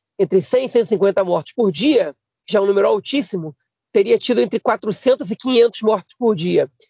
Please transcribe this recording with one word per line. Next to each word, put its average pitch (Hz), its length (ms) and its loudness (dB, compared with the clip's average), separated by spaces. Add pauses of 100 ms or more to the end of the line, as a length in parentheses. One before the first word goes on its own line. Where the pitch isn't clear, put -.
(180)
entre 190 240 0
cem 254 240 0
e - 40 -8
cento 233 160 2
e - 20 -10
cinquenta 196 360 2
mortes 175 300 -4
por 214 180 0
dia, 175 440 0 (300)
que - 80 -6
já 208 60 2
é - 20 2
um 196 40 2
número 202 220 2
altíssimo, 202 680 -4 (360)
teria 214 260 2
tido 226 220 -2
entre 240 180 0
quatrocentos 214 760 -2
e 220 40 -6
quinhentos 233 460 0
mortes 214 360 -2
por 233 160 0
dia. 170 360 0 (200)